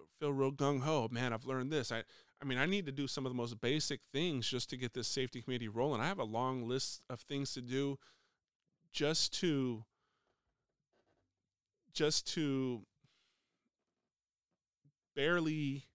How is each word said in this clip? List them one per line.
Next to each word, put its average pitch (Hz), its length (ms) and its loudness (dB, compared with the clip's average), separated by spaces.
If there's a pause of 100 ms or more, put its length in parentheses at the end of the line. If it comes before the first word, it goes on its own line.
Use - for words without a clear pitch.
(200)
feel 147 140 0
real 135 180 4
gung-ho. 143 580 2
Man, 123 220 0
I've 113 140 -4
learned 131 260 -2
this. 143 180 0
I, 113 140 -2 (380)
I 147 40 -6
mean, 131 120 0
I 135 80 4
need 190 200 2
to 139 60 -6
do 139 160 -2
some 131 180 -2
of 127 60 -2
the 127 40 -2
most 117 260 -4
basic 143 400 2 (100)
things 143 360 0
just 123 240 -2
to 131 60 -6
get 127 160 -4
this 120 140 -2
safety 131 340 -2
committee 117 280 -4
rolling. 117 320 2
I 135 60 2
have 196 120 -2
a 127 60 0
long 120 420 0
list - 420 -2
of 123 120 -8
things 139 320 -4
to 131 80 -6
do 135 360 -2 (920)
just 151 480 2
to, 131 460 2 (2000)
just 151 400 2
to 135 480 0 (2250)
barely, 151 800 2